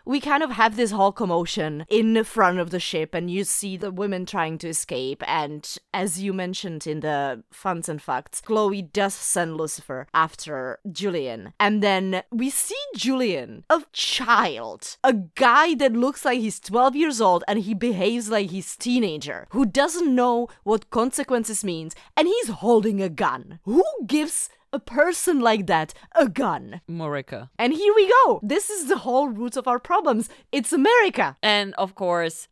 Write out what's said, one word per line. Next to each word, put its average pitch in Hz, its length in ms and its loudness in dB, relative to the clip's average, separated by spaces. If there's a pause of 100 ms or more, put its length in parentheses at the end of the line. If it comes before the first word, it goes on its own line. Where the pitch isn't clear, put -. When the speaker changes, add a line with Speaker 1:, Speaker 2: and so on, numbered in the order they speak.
Speaker 1:
we 269 160 -2
kind 294 220 0
of 294 100 -2
have 220 240 2
this 233 140 2
whole 196 220 2
commotion 170 760 -2
in 220 340 4
front 190 360 2
of 175 120 -2
the 180 100 -4
ship, 156 340 -4
and 175 160 -4
you 190 140 -2
see 190 340 -4
the 196 120 -8
women 185 360 -4
trying 165 320 -4
to 170 100 -10
escape. 131 580 -6
And 151 400 -4 (280)
as 190 280 -4
you 196 120 -4
mentioned 180 520 -8
in 156 140 -6
the 139 500 -4
Funs 175 380 -6
and 151 140 -8
Facts, - 400 -6
Chloe 208 400 -2
does 196 320 -2
send 165 420 -4
Lucifer 147 560 -8
after 147 640 -4 (140)
Julian. 135 680 -4
And 208 240 2
then 190 480 0
we 247 200 -2
see - 260 -2 (180)
Julian, 196 760 -2
a 320 120 4 (100)
child, 160 1080 0
a 262 120 4
guy 254 600 4
that 262 180 2
looks 247 300 0
like 254 160 2
he's 220 200 -4
twelve 247 340 2
years 294 260 0
old 196 280 4
and 208 120 0
he 208 140 -4
behaves 214 560 0
like 202 200 0
he's 185 260 -8
teenager, 170 760 -2
who 262 140 0
doesn't 285 500 2
know 240 340 2 (160)
what 214 260 0
consequences 233 760 -2
means, 165 300 -6 (220)
and 311 120 4
he's 453 200 0
holding 214 520 2
a 190 80 0
gun. 131 560 -4
Who 254 180 4 (240)
gives 302 420 -2 (240)
a 277 60 -4
person 320 600 0
like 220 260 2
that 160 260 0 (220)
a 285 140 4
gun? 156 600 -4
Speaker 2:
Morika. 143 600 -8 (100)
Speaker 1:
And 247 140 2
here 392 220 4
we 403 140 8
go. 494 340 6
This 285 280 0
is 370 180 -6
the 254 100 2
whole 254 300 2
root 233 280 -6
of 254 100 -4
our 247 140 0
problems. 311 480 2 (240)
It's 277 200 -2
America. 330 720 4
Speaker 2:
And 208 320 2
of 190 220 -2
course, 170 560 -2